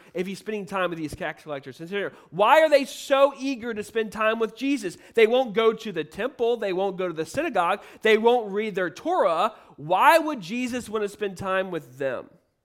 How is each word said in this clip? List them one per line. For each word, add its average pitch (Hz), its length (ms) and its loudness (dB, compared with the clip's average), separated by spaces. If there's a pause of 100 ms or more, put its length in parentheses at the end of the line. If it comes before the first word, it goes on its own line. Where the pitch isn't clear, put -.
(140)
if 180 120 -4
he's 190 140 -10
spending 208 260 -8
time 185 260 -2
with 165 80 -8
these 147 140 -8
tax 156 300 -10
collectors 139 380 -12
and 165 80 -14
sinners. 190 240 -6 (160)
Why 233 320 6
are 320 80 6
they 285 160 6
so 277 520 2
eager 247 360 -6
to 208 100 -6
spend 220 300 -6
time 220 260 0
with 220 160 -4
Jesus? 254 420 -4 (160)
They 226 140 6
won't 247 260 0
go 220 200 4
to 220 180 -10
the 160 140 -6
temple. 233 500 -4
They 208 160 -4
won't 185 240 -2
go 180 140 -4
to 165 40 -8
the 156 120 -6
synagogue. 202 580 -2 (180)
They 220 160 6
won't 220 360 2
read 208 220 -4
their 185 140 -2
Torah. 214 680 0 (200)
Why 214 440 4
would 302 200 -2
Jesus 240 480 -6
want 208 160 -4
to 202 60 -4
spend 196 280 -8
time 190 320 -2
with 139 280 -10
them? 131 320 -6 (360)